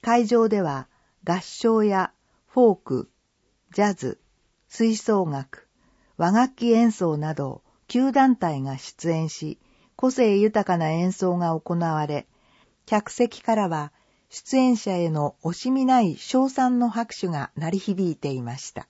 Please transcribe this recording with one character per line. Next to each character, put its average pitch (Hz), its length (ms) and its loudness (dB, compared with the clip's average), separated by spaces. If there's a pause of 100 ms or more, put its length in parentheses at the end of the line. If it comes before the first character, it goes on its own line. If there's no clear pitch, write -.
会 233 260 2
場 226 200 4
で 208 140 0
は 139 260 -6 (380)
合 180 160 -2
唱 226 420 0
や 190 300 0 (340)
フ 240 240 6
ォ 180 40 0
ー - 40 -20
ク、 - 300 -6 (640)
ジ - 80 0
ャ 208 120 2
ズ、 - 260 -8 (500)
吹 226 260 0
奏 208 300 0
楽、 139 420 -10 (480)
和 170 160 0
楽 247 240 2
器 240 160 0
演 226 200 4
奏 165 260 -2
な 151 160 -4
ど 143 300 -8 (240)
九 262 240 0
団 262 240 6
体 151 260 -4
が 135 160 -6
出 - 340 -6
演 160 180 -2
し、 - 300 -10 (360)
個 254 160 0
性 220 260 2
豊 208 280 2
か 175 120 0
な 160 140 0
演 175 200 0
奏 180 260 -2
が 165 220 -2
行 175 160 -6
わ 160 300 -2
れ、 147 220 -6 (580)
客 208 240 0
席 - 320 -2
か 226 140 0
ら 208 120 0
は 151 240 -6 (380)
出 - 280 -4
演 254 180 4
者 202 200 -4
へ 170 140 0
の 151 340 -2
惜 170 100 -4
し - 180 -4
み 262 140 0
な 254 160 6
い 180 160 0
称 262 320 0
賛 254 300 0
の 240 100 0
拍 226 300 -6
手 190 80 -4
が 156 280 -6
鳴 160 160 -4
り 190 80 -2
響 185 320 -2
い 147 40 -4
て 143 160 -6
い 131 100 -6
ま 120 160 -8
し - 160 -16
た。 - 160 -12